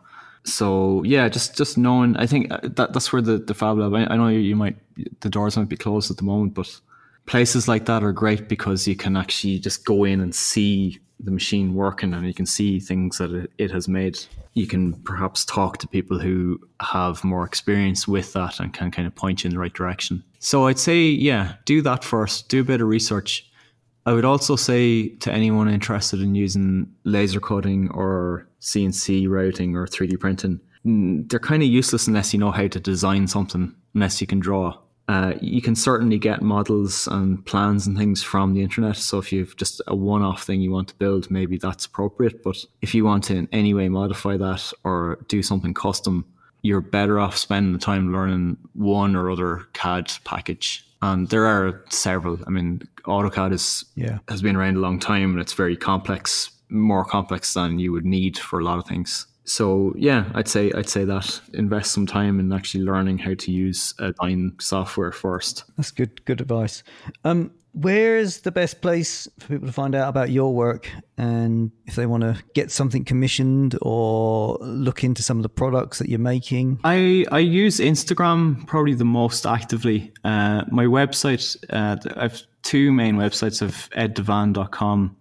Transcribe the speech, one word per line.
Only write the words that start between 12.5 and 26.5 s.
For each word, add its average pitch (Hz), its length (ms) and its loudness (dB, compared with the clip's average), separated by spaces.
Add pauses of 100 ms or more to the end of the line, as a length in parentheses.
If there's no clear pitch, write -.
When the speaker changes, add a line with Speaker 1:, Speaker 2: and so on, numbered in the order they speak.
Speaker 1:
things 92 400 -2
that 87 140 -4
it, 90 260 -6
it 98 140 -2
has 90 160 -4
made. 92 320 0 (340)
You 107 140 0
can 90 260 0 (100)
perhaps 95 420 -4
talk 95 320 0
to - 100 -8
people 92 320 -2
who 90 400 0 (220)
have 90 420 -2
more 90 220 0
experience 98 600 0
with 98 280 -2
that 90 260 -6
and 90 140 -6
can 90 180 -4
kind 87 160 -4
of - 80 -10
point 95 280 -2
you 92 40 -2
in 87 60 -2
the 90 60 -4
right 87 140 -6
direction. 92 500 -6 (160)
So 135 280 2
I'd 131 100 2
say, 170 260 2
yeah, 123 500 2 (100)
do 151 200 2
that 127 200 0
first, - 460 -2
do 131 120 2
a 127 40 0
bit 127 160 2
of 110 80 2
research. - 600 -2 (560)
I 117 60 2
would 117 140 4
also 139 320 2
say 120 500 4 (140)
to 110 100 -2
anyone 107 380 4
interested 104 520 0
in 98 140 2
using 95 580 2 (120)